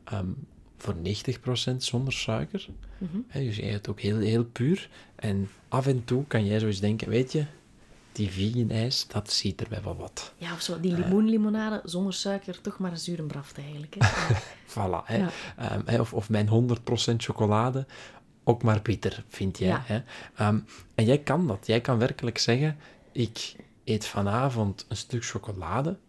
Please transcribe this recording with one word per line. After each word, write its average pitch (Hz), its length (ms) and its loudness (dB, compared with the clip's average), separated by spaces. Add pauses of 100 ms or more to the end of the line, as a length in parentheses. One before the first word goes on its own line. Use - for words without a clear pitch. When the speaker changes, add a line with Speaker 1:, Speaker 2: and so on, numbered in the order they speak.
Speaker 1:
ehm, 98 240 -4 (500)
voor 98 180 -4
negentig 98 440 -4
procent 127 440 -2
zonder 127 300 -2
suiker. 143 540 -4 (300)
Speaker 2:
Mhm. 180 200 -6 (100)
Speaker 1:
Hè, 147 160 -6
dus 110 120 -2
jij 104 180 -4
eet 104 140 -6
ook - 120 -6
heel, 107 180 0
heel 113 280 4
puur. 139 440 0 (260)
En 98 340 -2 (180)
af 131 200 0
en 127 180 2
toe 131 220 0
kan 107 180 2
jij 104 140 4
zo 110 80 2
eens 101 120 0
denken: 104 300 0
"Weet 123 220 2
je, 151 140 0 (680)
die 104 200 -2
vegan 107 400 0
ijs, 117 360 0
dat - 240 -4
ziet - 300 -2
er - 80 -4
mij 107 140 -6
wel - 120 -6
wat." - 420 -12
Speaker 2:
Ja, 170 160 -8
of 165 80 -8
zo, 165 180 -4
die 180 140 2
Speaker 1:
Eh. 170 60 2
Speaker 2:
limoenlimonade 214 840 4
zonder 185 300 -2
suiker, 196 480 -4
toch 202 180 -6
maar 185 120 -2
een 170 60 -8
zure 165 260 -6
braft 143 340 -8
eigenlijk, 147 420 -12
hè. 113 80 6 (320)
Speaker 1:
<laughs> - 340 -16
Voilà, 92 320 -2
hè. 113 120 0
Speaker 2:
Ja. 180 120 2 (280)
Speaker 1:
Ehm, 104 280 -4
hè, 117 140 2
of, 117 140 0
of 113 160 -2
mijn 107 180 4
honderd 117 360 4
procent 117 400 0
chocolade, 120 640 2 (580)
ook 117 200 4
maar 107 180 4
bitter, - 460 -2
vind 95 300 -4
jij, 92 100 2
Speaker 2:
Ja. 135 180 2
Speaker 1:
hè. 107 160 0 (340)
Ehm, 107 240 4 (360)
en 110 100 4
jij 131 140 6
kan 151 280 2
dat. 98 200 -2
Jij 117 140 4
kan 123 160 2
werkelijk 120 400 0
zeggen: 147 400 2 (340)
"Ik - 440 -4 (280)
eet 110 220 0
vanavond 107 840 0
een 104 100 -6
stuk - 280 -6
chocolade 101 720 -4 (120)